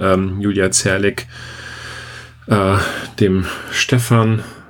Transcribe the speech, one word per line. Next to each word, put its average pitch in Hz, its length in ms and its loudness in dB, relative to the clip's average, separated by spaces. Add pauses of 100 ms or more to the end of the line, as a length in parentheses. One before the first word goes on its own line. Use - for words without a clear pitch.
ähm, 95 400 2
Julia 98 300 2
Zerlik, 98 560 0 (1200)
äh, 98 300 4 (420)
dem 95 260 4 (260)
Stefan, 117 720 2 (280)